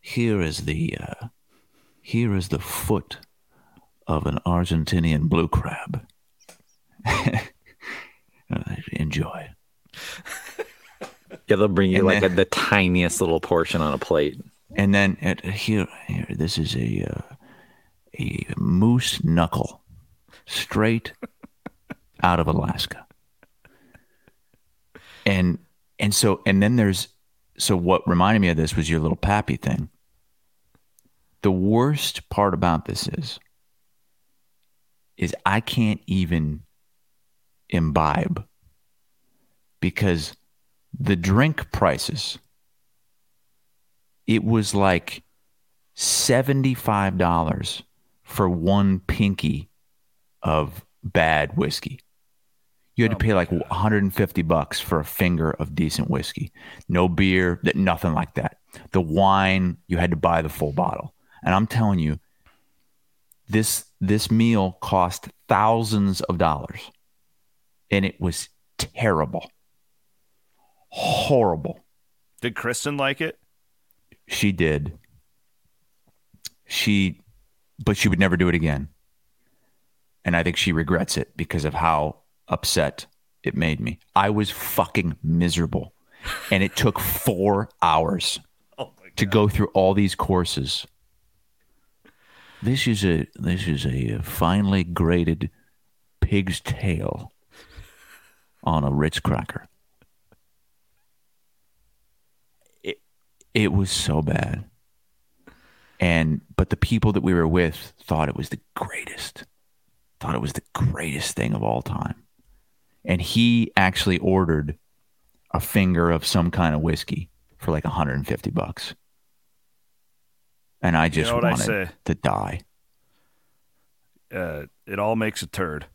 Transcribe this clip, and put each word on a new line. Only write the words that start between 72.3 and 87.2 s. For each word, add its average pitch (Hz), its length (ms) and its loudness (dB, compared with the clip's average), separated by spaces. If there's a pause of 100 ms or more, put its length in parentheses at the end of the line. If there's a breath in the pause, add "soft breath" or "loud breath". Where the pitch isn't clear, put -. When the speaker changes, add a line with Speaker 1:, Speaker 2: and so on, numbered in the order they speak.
Speaker 3:
Did 120 140 -6
Kristen 123 400 -4
like 139 260 -2
it? 160 180 -6 (880)
Speaker 1:
She - 240 0
did. 78 480 -2 (1700)
She, 98 540 0 (600)
but 104 140 0
she - 100 0
would 92 120 2
never 90 180 4
do 87 120 4
it 85 60 2
again. 73 340 0 (1300)
And 87 140 0
I 85 60 0
think 85 140 0
she - 140 0
regrets 80 460 2
it - 180 -6
because 76 300 -4
of 76 80 -4
how 76 440 0 (300)
upset - 580 -2 (380)
it - 120 -4
made 78 240 -2
me. 57 200 -6 (160)
I 98 140 4
was 104 200 0
fucking - 720 -4
miserable. 85 720 0 (580 loud breath)
And 95 120 4
it 98 120 -2
took - 240 2
four 98 680 0 (120)